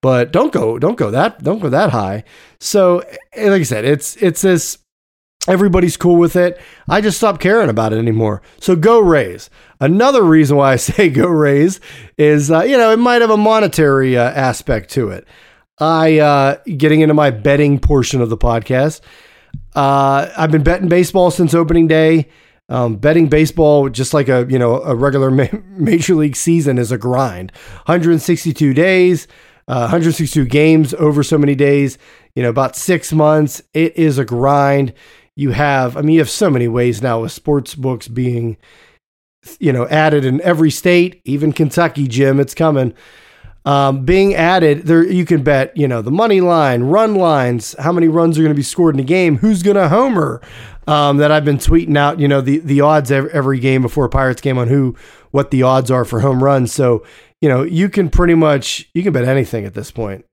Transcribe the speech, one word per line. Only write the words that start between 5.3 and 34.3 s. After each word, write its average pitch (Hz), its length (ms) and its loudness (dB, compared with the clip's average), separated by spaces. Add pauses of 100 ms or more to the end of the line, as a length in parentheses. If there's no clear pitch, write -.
everybody's 180 480 2
cool 175 200 2
with 170 200 2
it. 180 240 0 (260)
I 180 140 0
just 208 160 -2
stopped 196 240 -2
caring 196 300 2
about 110 240 -2
it 110 40 -2
anymore. 110 440 -2 (180)
So 185 160 0
go 220 240 4
Rays. 135 480 0 (320)
Another 226 420 2
reason 156 360 4
why 135 160 2
I - 20 0
<laughs> - 120 -4
say 196 200 0
go 151 200 0
Rays 151 520 2 (380)
is, 151 320 2
uh, 165 120 2
you 269 140 0
know, 226 160 4
it 226 60 2
might 240 240 2
have 226 80 2
a 214 60 2
monetary, 156 840 2
uh, 120 120 0
aspect 127 640 -4
to 120 160 -4
it. 92 180 -12 (520)
I, 160 400 2
uh, 143 380 2 (200)
getting 151 240 2
into 156 140 4
my 151 160 2
betting 143 480 0
portion 135 420 0
of 117 80 -2
the 113 80 -4
podcast. 127 640 -2 (720)
Uh, 139 640 0
I've 156 140 -2
been 156 120 2
betting 180 260 0
baseball 180 420 2
since 170 240 0
opening 170 340 2
day. 160 400 2 (400)
Um, 120 280 -4
betting 156 320 2
baseball, 151 600 2
just 127 260 -6
like 135 140 0
a, 123 200 0
you 131 100 0
know, 120 240 0
a 135 120 -4
regular 135 360 0
<laughs> - 20 0
ma-, 131 160 2 (220)
major 175 440 0
league 151 220 -2
season, 143 420 0
is 120 140 -4
a 123 60 -4
grind. 117 520 -4 (360)
Hundred 165 340 0
sixty-two 156 540 -2
days, 180 520 2 (400)
uh, 120 220 -4
hundred 165 260 0
sixty-two 147 320 -2
games 151 480 2
over 151 300 0
so 160 120 -2
many 143 200 2
days, 139 420 0 (380)
you 127 80 -4
know, 120 60 0
about 127 260 -2
six - 360 -4
months. 151 480 0 (140)
It 165 220 -2
is 156 220 0
a 135 60 -2
grind, 139 680 0 (480)